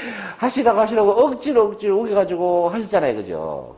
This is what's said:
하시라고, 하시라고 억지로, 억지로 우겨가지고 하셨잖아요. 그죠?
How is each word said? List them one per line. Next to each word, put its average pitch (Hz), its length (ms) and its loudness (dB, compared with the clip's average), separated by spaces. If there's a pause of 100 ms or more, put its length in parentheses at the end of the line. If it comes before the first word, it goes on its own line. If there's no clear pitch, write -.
(380)
하시라고, 233 420 2
하시라고 214 320 2
억지로, 254 520 2
억지로 202 360 0
우겨가지고 180 720 0
하셨잖아요. 185 480 0
그죠? 78 600 -8